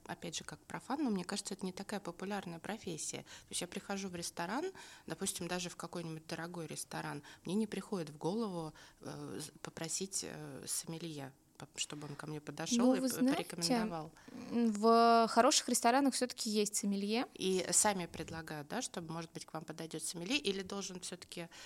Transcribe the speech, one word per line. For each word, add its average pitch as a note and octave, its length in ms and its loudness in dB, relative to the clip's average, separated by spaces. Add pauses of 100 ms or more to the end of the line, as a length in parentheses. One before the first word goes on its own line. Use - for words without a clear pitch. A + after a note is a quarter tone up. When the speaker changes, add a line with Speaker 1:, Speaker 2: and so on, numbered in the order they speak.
Speaker 1:
опять E3+ 300 -8
же, - 80 -6
как - 160 -12
профан, C4+ 440 -4
но B3 60 4
мне F#3+ 140 2
кажется, - 320 -4
это F#3+ 100 -6
не F#3 60 -2
такая G3 280 -6
популярная F#3 600 -6
профессия. F#3+ 640 -6
То - 300 -18
есть - 100 -2
я F3 60 -4
прихожу G3 420 -6
в F3 60 -8
ресторан, F3+ 500 -4 (420)
допустим, F3 400 -4
даже F3 220 -2
в - 60 -12
какой-нибудь E3 520 -8
дорогой E3 400 -6
ресторан, D3+ 560 -6 (220)
мне F3 100 0
не A3 100 4
приходит F#3 460 -4
в D3+ 60 -14
голову, F3 560 -2 (280)
э, D3 380 -8
з-, D3+ 120 -8 (120)
попросить, - 640 -4
э, D3 400 -10
сомелье, D#3 640 -6 (260)
п-, - 80 -12 (120)
чтобы D3+ 300 -6
он C#3+ 80 -8
ко D3 120 -10
мне D3+ 120 -6
подошёл E3 460 0
Speaker 2:
Ну, B3+ 100 8
Speaker 1:
и - 40 2
Speaker 2:
вы C4 100 0
Speaker 1:
п-, A3+ 60 -2
Speaker 2:
знаете, C4 200 4
Speaker 1:
порекомендовал. E3+ 760 0 (200)
Speaker 2:
м, A#3 400 2
в A3+ 580 8
хороших A#3+ 400 8
ресторанах B3 440 6
всё-таки - 360 0
есть G#3 260 2
сомелье. G3+ 580 2
Speaker 1:
И F#3 380 2
сами F#3+ 340 6
предлагают, D#3+ 640 -8
да, G#3 120 -2
чтобы, E3 300 -6
может E3 220 -6
быть, - 120 -10
к - 80 -20
вам D#3+ 120 -6
подойдёт D#3+ 380 -8
сомелье, F3+ 340 -2
или G3 240 0
должен F#3+ 380 -6
всё-таки, - 420 -10
э, E3 60 -8 (180)